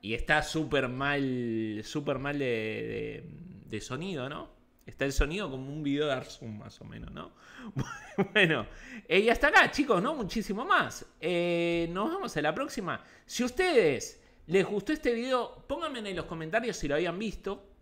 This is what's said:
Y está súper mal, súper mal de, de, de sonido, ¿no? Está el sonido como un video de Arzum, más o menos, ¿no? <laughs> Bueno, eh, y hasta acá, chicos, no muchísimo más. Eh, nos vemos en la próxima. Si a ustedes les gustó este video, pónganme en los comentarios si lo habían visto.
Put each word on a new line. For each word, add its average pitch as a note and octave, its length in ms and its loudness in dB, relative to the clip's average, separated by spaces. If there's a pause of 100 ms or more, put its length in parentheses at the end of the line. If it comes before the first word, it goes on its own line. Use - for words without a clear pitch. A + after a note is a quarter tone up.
Y G#2 140 -4
está D3+ 280 2
súper C#3 460 0
mal, B2 960 -2
súper C#3+ 340 -2
mal C#3+ 200 -4
de, C3+ 80 0
de, A2 800 -4 (440)
de G#2+ 140 -6
sonido, C#3 480 -6
¿no? E3 180 -10 (380)
Está - 180 -4
el C#3 80 0
sonido D#3+ 380 0
como C3 200 -8
un D3+ 120 -6
video D3 240 0
de C#3 80 2
Arzum, B2+ 440 -10
más - 220 -16
o - 60 -16
menos, A2 260 -12
¿no? - 200 -12 (440)
<laughs> - 560 -2
Bueno, D#3+ 340 6 (400)
eh, F3+ 140 6
y A3 80 6
hasta A#3 200 6
acá, F4+ 220 8
chicos, A3+ 320 4
no C#4+ 120 0
muchísimo A3 500 -4
más. D#4 400 2 (160)
Eh, E3+ 720 2
nos G3 200 -2
vemos F4+ 280 -6
en D3 60 0
la D#3 100 2
próxima. G3+ 500 -6 (220)
Si - 160 -4
a B3 40 2
ustedes A#3 720 4 (280)
les F#3 180 4
gustó G#3 300 -2
este C#4+ 180 0
video, B3 560 -2
pónganme D4 300 -4 (100)
en F#3+ 80 -4
los D#3 80 -4
comentarios F3+ 540 -2
si D#3 100 -4
lo C#3 60 2
habían E3+ 240 0
visto. G3+ 480 -6 (140)